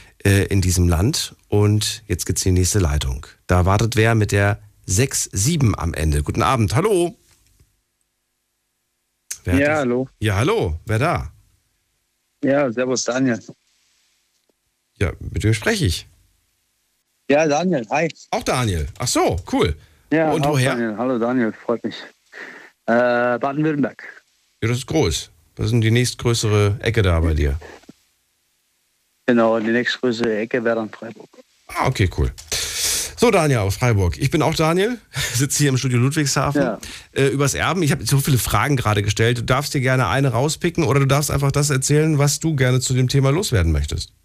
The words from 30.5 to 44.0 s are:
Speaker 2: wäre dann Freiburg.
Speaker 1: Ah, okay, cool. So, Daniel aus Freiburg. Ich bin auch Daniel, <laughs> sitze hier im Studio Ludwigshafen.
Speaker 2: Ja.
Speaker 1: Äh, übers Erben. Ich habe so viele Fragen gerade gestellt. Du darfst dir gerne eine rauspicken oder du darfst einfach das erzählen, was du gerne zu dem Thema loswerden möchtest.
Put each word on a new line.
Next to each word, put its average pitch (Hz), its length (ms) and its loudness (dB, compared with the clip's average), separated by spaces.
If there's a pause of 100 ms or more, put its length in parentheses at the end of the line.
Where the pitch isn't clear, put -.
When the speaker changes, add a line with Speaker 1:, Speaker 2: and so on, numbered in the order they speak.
Speaker 2:
wäre 117 120 0
dann 110 140 -6
Freiburg. - 380 -16 (400)
Speaker 1:
Ah, - 180 -2
okay, 101 320 0
cool. 65 140 0 (840)
So, 330 140 2
Daniel 151 300 2
aus 101 160 0
Freiburg. 98 420 0
Ich 135 120 -2
bin 165 120 0
auch 151 120 0
Daniel, 175 440 0 (180)
<laughs> - 180 -6
sitze 135 240 -2
hier 147 100 2
im 131 100 2
Studio 123 200 0
Ludwigshafen. 143 640 0
Speaker 2:
Ja. 240 180 -2 (340)
Speaker 1:
Äh, 135 160 2
übers 139 260 0
Erben. 139 280 -2
Ich 147 100 2
habe 131 120 -4
so 135 140 2
viele 139 200 2
Fragen 123 380 0
gerade 107 260 0
gestellt. 113 360 0
Du 117 40 -6
darfst 131 320 -2
dir 143 60 -2
gerne 131 280 0
eine 131 240 0
rauspicken 156 520 -2
oder 139 160 2
du 135 60 2
darfst 139 240 0
einfach 143 220 0
das 147 180 0
erzählen, 147 480 2
was 143 220 0
du 165 160 0
gerne 127 240 2
zu 131 140 -2
dem 127 140 2
Thema 135 220 2
loswerden 131 400 2
möchtest. 73 420 -2 (120)